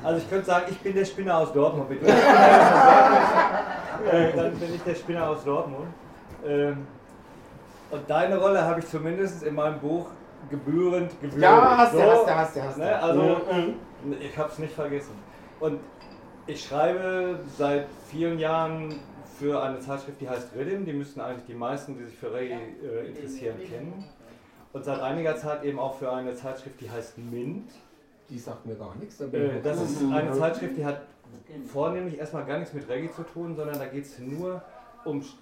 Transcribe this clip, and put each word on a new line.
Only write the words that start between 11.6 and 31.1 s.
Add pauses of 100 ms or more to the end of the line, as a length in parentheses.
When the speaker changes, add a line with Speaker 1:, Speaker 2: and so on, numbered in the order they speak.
Speaker 2:
hast
du,
Speaker 1:
So,
Speaker 2:
hast
du,
hast
du,
hast
du.
Speaker 1:
ne,
also,
Speaker 2:
Mhm.
Speaker 1:
ich
hab's
nicht
vergessen. (480)
Und (680)
ich
schreibe (180)
seit (200)
vielen
Jahren (420)
für
eine
Zeitschrift,
die
heißt
Rhythm.
Die
müssten
eigentlich
die
meisten,
die
sich
für
Reggae,
äh,
interessieren, (120)
kennen. (680)
Und
seit
einiger
Zeit
eben
auch
für
eine
Zeitschrift,
die
heißt
Mint. (600)
Speaker 2:
Die
sagt
mir
gar
nichts.
Da
bin
ich
Speaker 1:
Äh,
das
ist
Speaker 2:
Mhm.
Speaker 1:
eine
Zeitschrift,
die
hat (640)